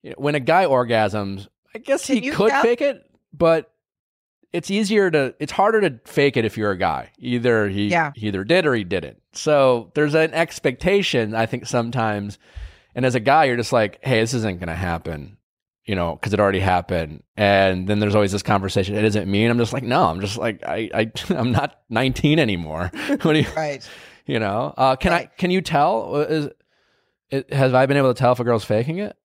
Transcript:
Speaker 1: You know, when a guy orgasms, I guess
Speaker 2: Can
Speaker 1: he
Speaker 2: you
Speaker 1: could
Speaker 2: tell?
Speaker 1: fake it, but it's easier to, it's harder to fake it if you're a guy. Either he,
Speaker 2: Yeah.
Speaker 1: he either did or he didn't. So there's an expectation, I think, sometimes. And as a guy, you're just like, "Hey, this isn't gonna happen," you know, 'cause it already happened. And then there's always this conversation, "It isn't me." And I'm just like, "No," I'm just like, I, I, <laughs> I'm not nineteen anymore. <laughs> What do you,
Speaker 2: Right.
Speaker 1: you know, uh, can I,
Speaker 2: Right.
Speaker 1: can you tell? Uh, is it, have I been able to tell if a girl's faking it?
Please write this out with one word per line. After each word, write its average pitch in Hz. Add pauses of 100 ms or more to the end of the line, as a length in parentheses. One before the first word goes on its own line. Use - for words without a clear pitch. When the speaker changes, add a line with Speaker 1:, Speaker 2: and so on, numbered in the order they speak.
Speaker 1:
You -
know, -
when 147
a 139
guy 165
orgasms, 107 (260)
I 220
guess 277
Speaker 2:
Can 262
Speaker 1:
he 233
Speaker 2:
you 294
Speaker 1:
could 214
Speaker 2:
tell? 277
Speaker 1:
fake 240
it, 277 (300)
but 165 (800)
it's 175
easier 202
to, 139
it's 147
harder 214
to 147
fake 143
it 113
if 104
you're 104
a 95
guy. 78
Either 120
he, 101
Speaker 2:
Yeah. 151
Speaker 1:
he 107
either 98
did 165
or 131
he 104
didn't. 85 (120)
So 135
there's 147
an 160
expectation, 151
I 113
think, 120
sometimes. 113 (560)
And 123
as 127
a 117
guy, 139
you're 123
just 117
like, 110
"Hey, 123
this 113
isn't 107
gonna 85
happen," 82 (480)
you 101
know, 85
'cause 101
it 101
already 98
happened. 87 (120)
And 98
then 104
there's 104
always 104
this 101
conversation, 98
"It 107
isn't 104
me." 101
And 117
I'm 120
just 117
like, 131
"No," 131
I'm 85
just 101
like, 110
I, 107
I, 110 (100)
<laughs> -
I'm 123
not 139 (100)
nineteen 131
anymore. 87
<laughs> - (160)
What 160
do 156
you, -
Speaker 2:
Right. 147 (380)
Speaker 1:
you 131
know, 110
uh, 131
can 175
I, 170
Speaker 2:
Right. -
Speaker 1:
can 180
you 185
tell? 165
Uh, 143
is 151 (800)
it, 135
have 135
I 131
been 139
able 131
to -
tell 120
if 123
a 123
girl's 117
faking 120
it? 208